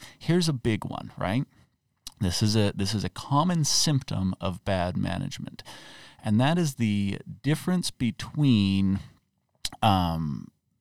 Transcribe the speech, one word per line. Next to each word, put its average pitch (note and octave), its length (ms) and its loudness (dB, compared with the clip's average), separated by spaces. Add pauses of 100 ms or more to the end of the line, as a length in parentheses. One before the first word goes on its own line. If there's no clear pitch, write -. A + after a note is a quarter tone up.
(180)
here's E3+ 300 2
a D#3 60 0
big A2+ 300 -2
one, - 340 -10
right? A2+ 260 -2 (760)
This F2+ 220 0
is G#2+ 140 2
a, G2+ 180 2
this G2+ 200 -2
is F#2+ 100 -2
a F#2 60 -4
common D#3+ 540 0
symptom G2+ 760 0
of F#2 240 -6
bad F#2 320 0
management. F#2 640 -6 (640)
And G#2+ 160 4
that D3+ 180 4
is D#3 160 0
the G2+ 440 0 (240)
difference E3+ 480 -2
between, G2+ 1120 2 (840)
um, E2 640 2 (320)